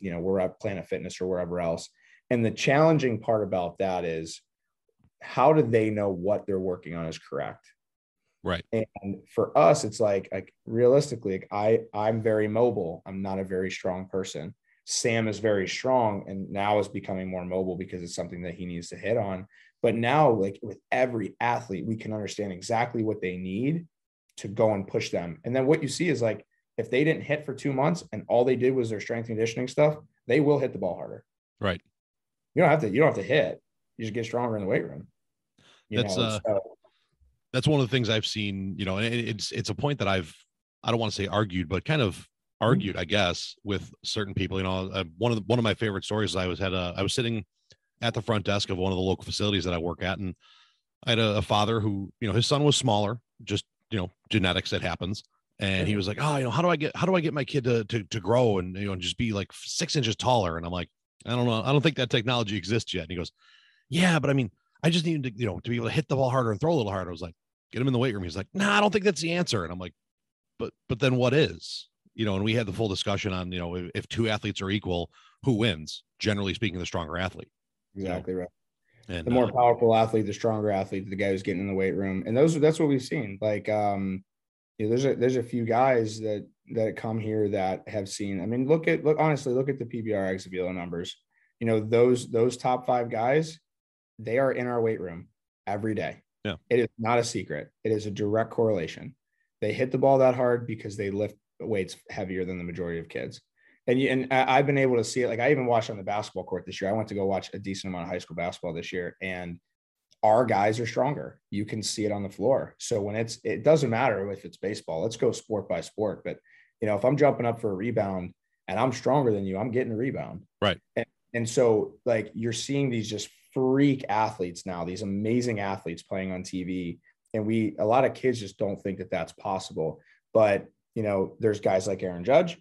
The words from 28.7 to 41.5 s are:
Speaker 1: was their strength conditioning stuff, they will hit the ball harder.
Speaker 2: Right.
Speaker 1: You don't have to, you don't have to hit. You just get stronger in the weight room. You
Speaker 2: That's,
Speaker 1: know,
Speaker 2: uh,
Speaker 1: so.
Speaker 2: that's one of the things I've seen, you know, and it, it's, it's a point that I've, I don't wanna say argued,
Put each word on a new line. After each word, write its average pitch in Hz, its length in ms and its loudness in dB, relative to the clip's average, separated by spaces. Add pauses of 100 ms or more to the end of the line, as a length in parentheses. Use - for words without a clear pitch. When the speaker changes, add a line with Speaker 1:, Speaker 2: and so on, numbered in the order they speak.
Speaker 1:
was 117 140 0
their 104 120 -4
strength 117 260 -6
conditioning 113 400 -2
stuff, 151 300 2 (280)
they 127 140 4
will 147 200 4
hit 127 120 0
the 98 80 -10
ball 92 160 -2
harder. 60 300 -12 (340)
Speaker 2:
Right. 95 220 0 (720)
Speaker 1:
You 147 60 4
don't 160 100 6
have 156 100 4
to, 107 80 -2
you 98 100 2
don't 151 100 6
have 117 60 0
to 95 80 -4
hit. 95 380 0 (360)
You 113 80 -6
just 107 80 -6
get 117 100 -4
stronger 117 320 -2
in 104 60 -4
the 95 80 -2
weight 147 160 0
room. - 220 -12 (840)
You 107 120 2
Speaker 2:
That's, 101 140 -2
Speaker 1:
know, 120 80 2
Speaker 2:
uh, 110 220 0
Speaker 1:
so. 104 320 -2 (760)
Speaker 2:
that's 131 160 0
one 147 140 4
of 117 80 0
the - 20 -12
things 123 180 2
I've 107 160 0
seen, 98 520 -4
you 98 80 -4
know, 95 140 0
and 113 140 0
it, 117 140 -2
it's, 110 240 -6
it's - 180 -4
a 101 60 -4
point 143 240 -2
that 98 80 -2
I've, 92 260 0 (480)
I 113 100 0
don't 117 80 2
wanna 110 120 -2
say 98 160 -4
argued, 92 400 0